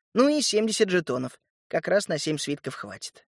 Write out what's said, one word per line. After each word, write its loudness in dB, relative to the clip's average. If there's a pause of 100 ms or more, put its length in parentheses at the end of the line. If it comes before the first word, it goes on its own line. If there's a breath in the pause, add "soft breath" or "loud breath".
(140)
ну 6
и 4
семьдесят 2
жетонов. -2 (300)
Как -2
раз 2
на -2
семь -2
свитков -6
хватит. -14